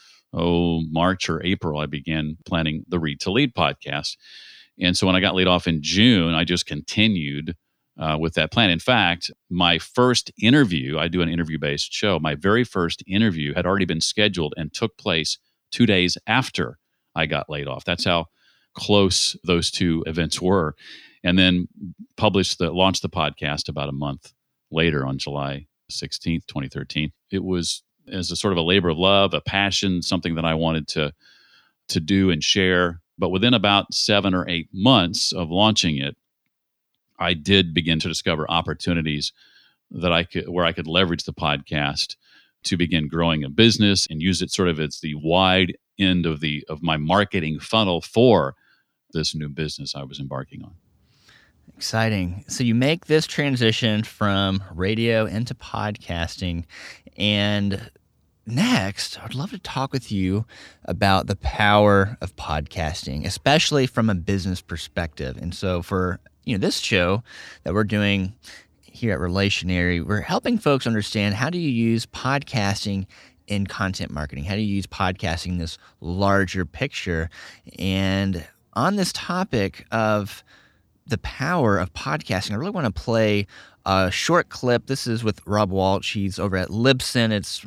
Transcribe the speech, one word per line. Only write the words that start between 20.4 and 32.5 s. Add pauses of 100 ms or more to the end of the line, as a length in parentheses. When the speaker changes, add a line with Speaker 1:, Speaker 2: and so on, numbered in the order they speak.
Speaker 1:
were. (480)
And
then (480)
published
the,
launched
the
podcast
about
a
month (380)
later
on
July (240)
sixteenth,
twenty
thirteen. (180)
It
was (280)
as
a
sort
of
a
labor
of
love,
a
passion,
something
that
I
wanted
to, (760)
to
do
and
share. (180)